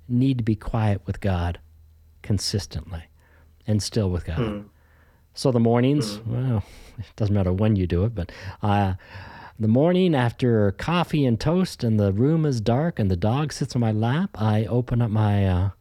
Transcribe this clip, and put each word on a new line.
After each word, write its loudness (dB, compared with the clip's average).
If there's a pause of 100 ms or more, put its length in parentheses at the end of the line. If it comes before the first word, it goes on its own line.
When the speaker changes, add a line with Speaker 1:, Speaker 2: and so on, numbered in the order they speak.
Speaker 1:
need 2
to -4
be 2
quiet 0
with -6
God -2 (640)
consistently -6 (640)
and 0
still -2
with -4
God. -4
Speaker 2:
Hmm. -2 (760)
Speaker 1:
So 2
the 2 (120)
mornings, 2
Speaker 2:
Hmm. -8
Speaker 1:
well, -2 (360)
it -12 (100)
doesn't -2
matter 2
when 2
you 0
do 0
it, -4
but, -8 (300)
uh, 2 (640)
the 0
morning 4
after 2
coffee 0
and 2
toast -2
and 2
the 2
room 2
is 0
dark 0
and 2
the 0
dog 0
sits -8
on 2
my 2
lap, 0 (100)
I 2
open 0
up 0
my, 2
uh, 2 (120)